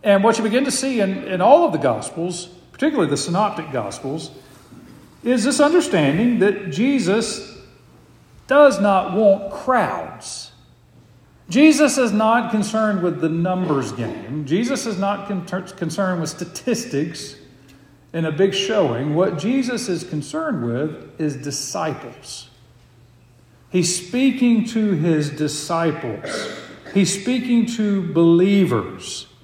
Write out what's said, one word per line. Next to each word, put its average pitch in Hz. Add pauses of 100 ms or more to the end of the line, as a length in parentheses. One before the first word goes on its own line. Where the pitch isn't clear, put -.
And 196
what 220
you 220
begin 233
to 254
see 262
in, 190
in 185
all 294
of 190
the 160
gospels, 147 (240)
particularly 262
the 139
synoptic 170
gospels, 131 (920)
is 240
this 277
understanding 233
that 190
Jesus 220 (880)
does 262
not 190
want 196
crowds. 110 (960)
Jesus 285
is 233
not 220
concerned 214
with 160
the 160
numbers 165
game. 113
Jesus 233
is 202
not 196
con-, 185
concerned 180
with 156
statistics - (760)
and 165
a 151
big 190
showing. 147
What 175
Jesus 240
is 175
concerned 220
with 135
is 147
disciples. 135 (1200)
He's -
speaking 247
to 214
his 151
disciples. 147 (320)
He's 196
speaking 240 (100)
to 196
believers. 170 (160)